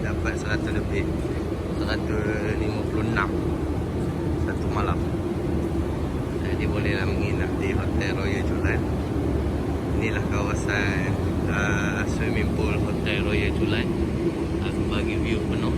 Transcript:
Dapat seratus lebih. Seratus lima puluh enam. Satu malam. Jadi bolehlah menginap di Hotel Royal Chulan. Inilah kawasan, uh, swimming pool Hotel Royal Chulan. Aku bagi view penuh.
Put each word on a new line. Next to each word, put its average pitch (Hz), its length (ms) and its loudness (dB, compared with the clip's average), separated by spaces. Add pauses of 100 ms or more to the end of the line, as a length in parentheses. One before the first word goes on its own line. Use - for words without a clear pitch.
Dapat 104 320 0
seratus 107 340 -2
lebih. - 380 0 (720)
Seratus 104 800 0
lima 107 180 0 (140)
puluh 107 180 2
enam. 101 220 0 (1120)
Satu 92 260 0
malam. 92 300 0 (1400)
Jadi 117 240 0
bolehlah 165 400 0
menginap - 500 2
di - 140 0
Hotel - 420 2
Royal - 300 0
Chulan. - 360 2 (1160)
Inilah 107 300 0
kawasan, 98 840 0 (380)
uh, 101 640 0
swimming 104 420 0
pool - 300 2
Hotel 101 400 0
Royal 101 320 2
Chulan. 110 320 2 (720)
Aku - 180 0 (120)
bagi - 320 0
view - 240 0
penuh. - 300 0